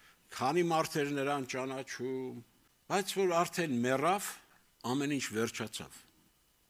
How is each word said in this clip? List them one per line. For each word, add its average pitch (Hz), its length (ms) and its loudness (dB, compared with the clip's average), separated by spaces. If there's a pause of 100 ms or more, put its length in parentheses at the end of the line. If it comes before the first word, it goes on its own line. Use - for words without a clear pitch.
(320)
քանի 147 340 2
մարդ 160 300 2
էր 143 160 0
նրան 139 340 0
ճանաչում, 131 960 -6 (500)
բայց 190 260 0
որ 190 180 2
արդեն 165 440 2
մեռավ, 139 520 2 (500)
ամեն 143 340 0
ինչ 135 140 -2
վերջացավ։ 113 720 -4 (720)